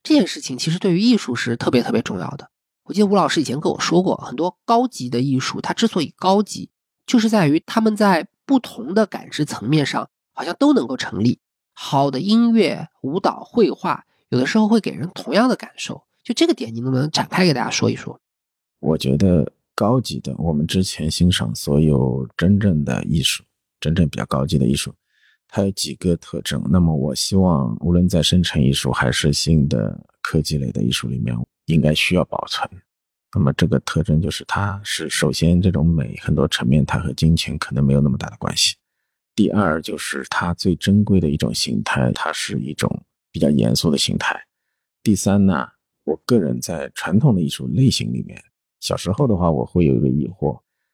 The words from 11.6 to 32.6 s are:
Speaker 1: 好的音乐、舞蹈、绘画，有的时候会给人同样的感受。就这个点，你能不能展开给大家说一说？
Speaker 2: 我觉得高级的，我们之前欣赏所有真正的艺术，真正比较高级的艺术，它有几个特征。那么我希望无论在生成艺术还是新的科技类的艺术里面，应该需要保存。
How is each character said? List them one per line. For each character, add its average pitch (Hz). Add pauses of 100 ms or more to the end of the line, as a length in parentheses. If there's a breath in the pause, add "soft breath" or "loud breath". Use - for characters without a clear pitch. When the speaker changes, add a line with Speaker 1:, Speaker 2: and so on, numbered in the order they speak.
Speaker 1:
好 139
的 135
音 226
乐、 170 (120)
舞 147
蹈、 156
绘 190
画， - (220)
有 127
的 131
时 -
候 220
会 214
给 -
人 120
同 -
样 233
的 226
感 -
受。 - (180)
就 233
这 330
个 330
点， 113
你 117
能 131
不 127
能 151
展 -
开 180
给 160
大 120
家 123
说 -
一 117
说？ - (600)
Speaker 2:
我 78
觉 65
得 90 (240)
高 117
级 -
的， 67
我 82
们 76
之 92
前 -
欣 87
赏 58
所 73
有 65
真 95
正 87
的 60
艺 73
术， - (340)
真 80
正 82
比 -
较 52
高 67
级 78
的 64
艺 69
术， - (540)
它 -
有 98
几 -
个 87
特 -
征。 -
那 90
么 80
我 69
希 -
望 73
无 87
论 87
在 85
生 87
成 78
艺 67
术 65
还 64
是 73
新 73
的 53 (240)
科 80
技 76
类 65
的 52
艺 62
术 -
里 64
面， 58 (320)
应 -
该 76
需 -
要 85
保 -
存。 - (640)